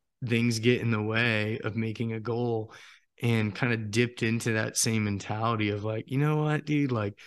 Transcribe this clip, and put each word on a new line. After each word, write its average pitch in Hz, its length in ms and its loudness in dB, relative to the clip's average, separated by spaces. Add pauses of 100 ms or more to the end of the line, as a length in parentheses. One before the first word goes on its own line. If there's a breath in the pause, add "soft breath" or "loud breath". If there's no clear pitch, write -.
(260)
things 117 340 2
get 117 220 4
in 117 100 0
the 107 100 2
way 110 640 0
of 110 120 -4
making 113 380 -4
a 113 60 -6
goal 113 540 -2 (480 loud breath)
and 110 320 2
kinda 120 220 0
dipped 110 480 0
into 113 300 0
that 110 240 -2
same 110 260 2
mentality 107 680 0
of, 101 140 -2
like, 110 260 -6
"You 127 80 -4
know 151 200 2
what, 151 280 0
dude? 143 260 0
Like, 104 360 -2